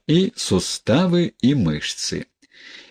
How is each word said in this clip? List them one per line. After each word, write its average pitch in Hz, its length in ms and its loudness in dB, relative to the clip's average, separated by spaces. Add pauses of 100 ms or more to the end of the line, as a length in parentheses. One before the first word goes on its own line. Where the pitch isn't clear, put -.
и 175 300 2
суставы 170 1040 0
и 135 120 4
мышцы. 82 720 -4 (640)